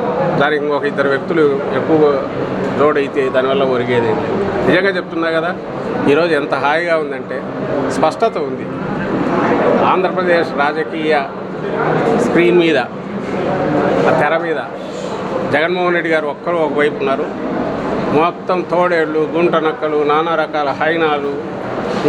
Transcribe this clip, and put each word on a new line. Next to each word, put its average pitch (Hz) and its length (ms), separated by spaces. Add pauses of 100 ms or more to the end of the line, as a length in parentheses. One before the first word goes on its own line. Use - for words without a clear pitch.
(400)
దానికి 147 260
ఇంకొక 143 180
ఇద్దరు 139 260
వ్యక్తులు 156 320 (340)
ఎక్కువ 143 520 (520)
తోడైతే 139 500
దానివల్ల 135 340
ఒరిగేది 123 460
ఏంటి? 107 120 (500)
నిజంగా 185 180
చెప్తున్నా 175 420
కదా, 165 240 (540)
ఈరోజు 160 240
ఎంత 143 200
హాయిగా 156 440
ఉందంటే 135 460 (480)
స్పష్టత 196 460
ఉంది. 131 280 (1200)
ఆంధ్రప్రదేశ్ 175 640 (100)
రాజకీయ 151 640 (960)
స్క్రీన్ 175 380
మీద, 165 200 (1300)
ఆ 160 140
తెర 151 160
మీద 170 180 (1000)
జగన్మోహన్ 175 400
రెడ్డి 170 160
గారు 156 180
ఒక్కరు 170 280
ఒకవైపు 147 420
ఉన్నారు, 135 280 (960)
మొత్తం 175 500
తోడేళ్ళు, 165 480
గుంట 156 360
నక్కలు, 156 480
నానా 160 320
రకాల 151 340
హైనాలు, 147 640 (760)